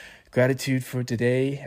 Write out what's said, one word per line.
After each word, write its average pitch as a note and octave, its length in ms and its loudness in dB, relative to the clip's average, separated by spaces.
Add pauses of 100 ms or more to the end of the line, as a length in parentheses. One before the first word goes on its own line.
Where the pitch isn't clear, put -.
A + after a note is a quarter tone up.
(300)
Gratitude C3 520 2
for B2+ 200 -6
today. B2+ 640 0